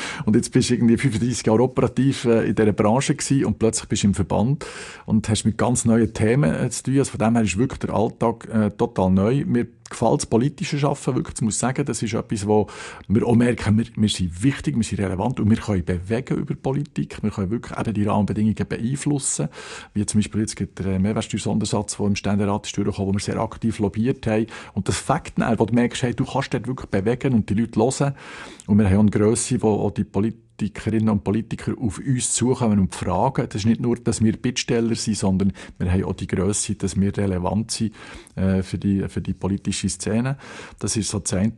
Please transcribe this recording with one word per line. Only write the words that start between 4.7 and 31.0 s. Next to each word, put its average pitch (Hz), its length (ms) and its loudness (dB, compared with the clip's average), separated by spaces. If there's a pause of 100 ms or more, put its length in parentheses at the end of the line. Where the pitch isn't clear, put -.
und 107 200 2
hast 104 180 0
mit 110 120 0
ganz 120 260 2
neuen 113 300 4
Themen, 135 400 2
äh, 127 160 -2
zu - 140 -8
tun. 135 160 2
Also 127 180 -2
von - 20 -4
dem 110 160 2
her 117 80 4
ist 95 140 0
wirklich 131 220 -2
der - 160 -4
Alltag, 117 580 0
äh, 107 160 4
total 101 400 0
neu. 104 340 4
Mir 120 220 0 (240)
gefällt 127 320 2
das - 40 -6
politische 139 520 0 (100)
Arbeiten - 280 -2
wirklich, - 200 -4
das - 60 -6
muss 107 140 0
ich - 40 -4
sagen, 131 260 0
das 117 160 -4
ist 107 120 -4
etwas, 113 340 -4
wo 107 200 4 (400)
wir 110 200 2
auch 120 80 6
merken, 113 420 4
wir, 117 80 2 (100)
wir 107 140 2
sind 90 320 -4
wichtig, 135 340 0
wir 117 80 2
sind 104 160 -6
relevant 98 400 -2
und 110 120 2
wir 113 60 4
können 95 280 -2
bewegen 95 520 -2
über - 180 -4
Politik, 143 640 -6
wir 107 80 -2
können 98 220 -4
wirklich 123 260 -6
eben 117 160 -2
die 101 100 0
Rahmenbedingungen 104 520 2 (120)
beeinflussen, 139 800 -4 (440)
wie 104 120 0
zum 107 140 0
Beispiel 104 220 0
jetzt 107 140 -4
gerade 98 160 -6
der, - 220 -8
äh, 95 60 0
Mehrwertsteuersondersatz, 107 1000 -2
der 104 100 0
im 101 80 2
Ständerat 101 500 0
ist - 100 -10
durchgekommen, 101 340 -2
wo 95 40 0
wir 101 60 0
sehr 101 180 -4
aktiv 110 400 -2
lobbyiert 113 480 -2
haben. 110 220 2 (260)
Und 98 140 -4
das - 100 0
Fakt - 400 -2
dann, - 220 0
wo 117 60 4
du 107 100 0
merkst, 120 260 0
hey, 120 140 0
du 135 100 -2
kannst 135 300 -4
dort 107 100 -4
wirklich 131 240 -8
bewegen 117 440 0
und 107 160 2
die 104 40 0
Leute 113 260 0
hören. 139 360 2 (500)
Und 104 140 6
wir 110 60 6
haben 95 100 4
auch 104 60 6
eine 104 100 6
Grösse, 110 500 2
wo 110 120 4
auch 104 180 0
die 101 140 -2
Politikerinnen 110 1040 -2